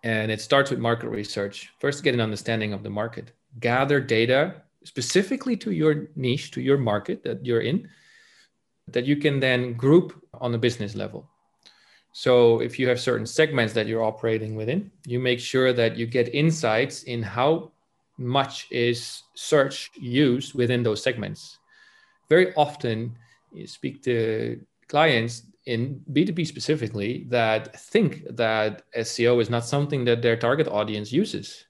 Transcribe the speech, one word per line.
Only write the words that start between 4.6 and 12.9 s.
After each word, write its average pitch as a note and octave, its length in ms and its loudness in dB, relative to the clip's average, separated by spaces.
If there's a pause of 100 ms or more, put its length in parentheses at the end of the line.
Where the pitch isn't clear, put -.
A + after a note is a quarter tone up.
specifically G3 760 -2
to G#3+ 120 -6
your D#3 460 2
niche, B2 340 -2
to B2+ 100 -8
your C3+ 160 4
market A2+ 460 -2
that - 240 -8
you're A#2 140 2
in, B2+ 280 -2 (1000)
that B2 180 -2
you C#3+ 100 2
can C#3+ 220 0
then B2 360 0
group D3 460 4 (140)
on A#2+ 180 -4
a A#2 60 -2
business A2 380 -2
level. - 340 -10 (840)
So A#2+ 480 6
if A#2+ 200 -4
you B2+ 80 2
have B2 100 2